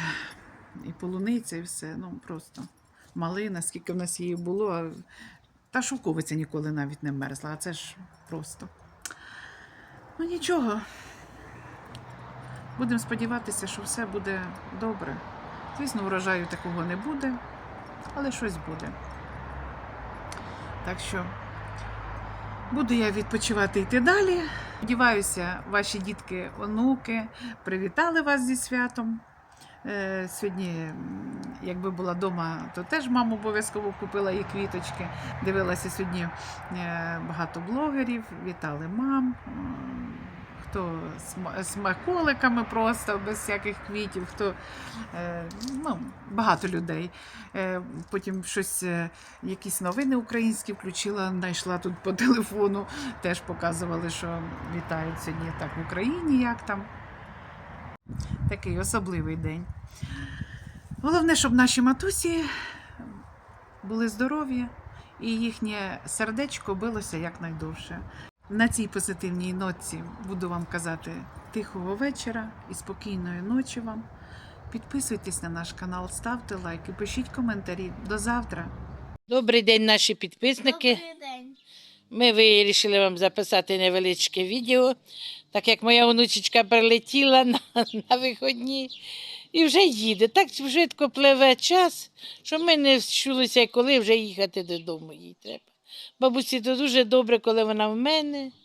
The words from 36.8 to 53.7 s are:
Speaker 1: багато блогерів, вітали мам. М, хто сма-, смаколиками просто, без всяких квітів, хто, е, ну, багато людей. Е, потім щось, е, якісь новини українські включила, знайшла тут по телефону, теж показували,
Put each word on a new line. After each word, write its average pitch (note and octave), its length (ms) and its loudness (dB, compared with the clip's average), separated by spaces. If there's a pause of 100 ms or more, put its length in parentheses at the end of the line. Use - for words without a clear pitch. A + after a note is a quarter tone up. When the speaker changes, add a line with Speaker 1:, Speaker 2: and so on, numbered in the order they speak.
Speaker 1:
багато E3 320 -4
блогерів, A#3+ 640 -2 (220)
вітали D#3+ 420 -6
мам. B3+ 480 0 (120)
М, B3+ 640 -8 (580)
хто E3+ 300 -4 (200)
сма-, F#3 440 -8
смаколиками B3 1000 2
просто, A3 640 0
без G#3+ 120 -4
всяких G3+ 380 -4 (120)
квітів, G3+ 380 -6
хто, G3 280 -4 (600)
е, E3+ 300 -6 (380)
ну, B3+ 160 -4 (320)
багато G3+ 360 2
людей. E3+ 420 -4 (460)
Е, F#3 260 -2 (280)
потім F#3+ 340 -4
щось, - 400 -4
е, E3+ 260 -2 (340)
якісь F#3+ 380 -6
новини B3+ 340 0
українські A3+ 580 0
включила, G3 560 -4
знайшла F3+ 480 -2
тут F3+ 160 -4 (100)
по F#3+ 100 0
телефону, G#3 760 2 (340)
теж F3 180 0
показували, E3+ 680 -4